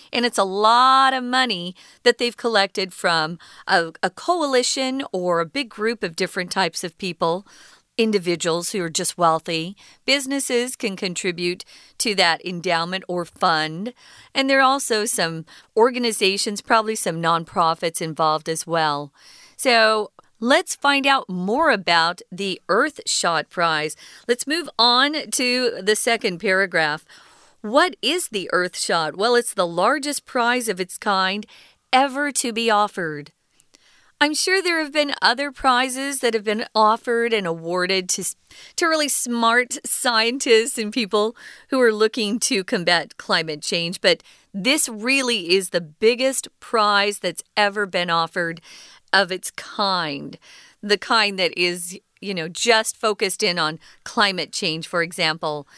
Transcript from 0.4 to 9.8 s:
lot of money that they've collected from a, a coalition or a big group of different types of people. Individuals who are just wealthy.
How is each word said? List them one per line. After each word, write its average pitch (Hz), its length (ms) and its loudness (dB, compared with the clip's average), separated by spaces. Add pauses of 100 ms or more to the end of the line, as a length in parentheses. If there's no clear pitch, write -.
lot 247 720 4
of 254 80 -4
money 240 520 -2 (280)
that 240 160 4
they've 240 180 -2
collected 196 560 0
from 165 460 0 (260)
a, 165 280 2 (100)
a 185 80 0
coalition 269 880 0 (100)
or 180 280 0
a 170 80 0
big 262 220 -6
group 220 340 -4
of 165 120 -4
different 180 360 -4
types 185 320 -2
of - 160 -10
people. 175 480 -4 (520)
Individuals 175 760 0
who 190 100 -2
are 165 80 -6
just - 260 -4
wealthy. 165 580 0 (300)